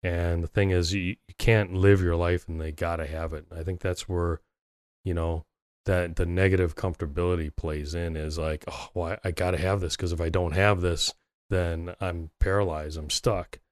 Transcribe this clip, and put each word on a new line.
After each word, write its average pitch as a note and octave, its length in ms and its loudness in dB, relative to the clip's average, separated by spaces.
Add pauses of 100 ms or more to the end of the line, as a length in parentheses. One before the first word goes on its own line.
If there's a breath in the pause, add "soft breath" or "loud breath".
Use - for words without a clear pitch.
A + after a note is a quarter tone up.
And E2+ 400 0
the E2 40 -4
thing G2 240 2
is, F2+ 220 2
you, F2+ 220 -2 (120)
you - 100 -20
can't G#2 380 4
live F#2+ 260 6
your F2 140 2
life F2 320 0
and E2 120 -6
they D#2 120 -6
gotta E2 340 -4
have D#2+ 280 -6
it. D#2 120 -10 (100)
I E2 80 -10
think F2+ 180 -4
that's - 280 -4
where, F2 320 0 (640)
you F2 80 0
know, E2 320 -2 (400)
that F2 300 0
the F2+ 100 2
negative F#2 500 4
comfortability E2+ 800 -2
plays D2+ 400 -6
in E2+ 200 -4
is D#2 240 -6
like, D#2 280 -4
"Oh, - 280 -12
well, E2+ 160 -2 (120)
I, - 60 -2
I - 20 -2
gotta F2+ 280 0
have F#2+ 200 2
this, F2 160 -2
'cause F2 160 -2
if E2 100 -4
I E2 80 0
don't E2+ 240 0
have F#2+ 280 4
this, E2+ 320 0 (380)
then E2+ 500 -2
I'm E2+ 380 -4
paralyzed, D#2+ 580 0
I'm D2+ 140 -8
stuck." - 480 -2 (120)